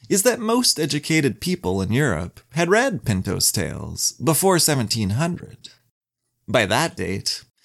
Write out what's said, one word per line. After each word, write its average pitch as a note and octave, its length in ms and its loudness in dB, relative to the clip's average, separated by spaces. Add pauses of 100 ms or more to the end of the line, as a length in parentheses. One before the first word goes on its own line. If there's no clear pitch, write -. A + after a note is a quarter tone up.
is G3 140 2
that B3 160 2
most A#3 400 2
educated D3+ 600 0
people G2 420 -2
in F2+ 80 -2
Europe G#2+ 480 0 (140)
had E3+ 180 2
read A3+ 340 2
Pinto's F#2+ 460 0
tales D2+ 640 -4
before F3+ 440 2
seventeen A#2 540 0
hundred. - 580 -4 (800)
By G#2+ 180 2
that B2 320 0
date, F#2+ 460 -6 (220)